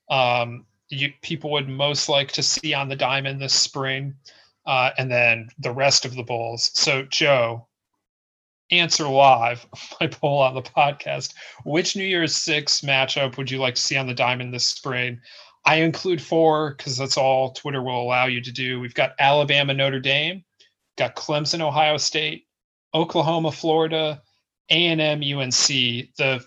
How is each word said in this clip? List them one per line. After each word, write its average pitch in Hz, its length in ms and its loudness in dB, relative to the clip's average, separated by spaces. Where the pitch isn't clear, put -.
um, 123 540 0
you, 143 320 -4
people 156 300 -8
would 143 180 -2
most 143 400 -2
like 143 220 0
to 135 140 -4
see - 280 -2
on 139 160 -4
the 135 60 -6
diamond 135 480 -2
this 131 100 -2
spring, 135 640 -2
uh, 131 320 2
and 131 120 -2
then 117 380 2
the 135 140 -4
rest 135 320 2
of 123 100 -8
the 127 80 -8
bowls. 117 520 -4
So, 135 280 0
Joe, 123 640 2
answer 165 380 2
live 127 580 6
<laughs> - 180 -10
my 165 60 0
poll 143 340 0
on 131 140 4
the 127 80 -6
podcast. 143 720 -2
Which 165 320 0
New 190 80 -4
Year's 170 320 0
Six 151 460 -2
matchup 135 540 0
would 135 140 -6
you 131 80 -4
like 127 160 0
to - 80 -2
see 147 140 -2
on 135 100 -2
the 127 80 -4
diamond 123 400 -2
this 123 100 -4
spring? 123 560 -4
I 156 140 4
include 165 440 0
four 156 520 2
'cause 131 220 -8
that's 135 200 -4
all 131 340 2
Twitter 139 320 -8
will 123 180 -4
allow 123 260 0
you 123 140 -2
to 127 120 -10
do. 127 260 -4
We've 123 160 -10
got 131 240 0
Alabama, 143 560 4
Notre 135 240 0
Dame, 147 460 -2
got 123 200 -4
Clemson, 151 440 -2
Ohio 151 360 2
State, 156 500 -4
Oklahoma, 160 560 2
Florida, 160 720 0
A 170 160 4
and 160 140 2
M, 151 220 0
U 143 180 -4
N 127 100 -4
C. 123 640 0
The 135 300 -2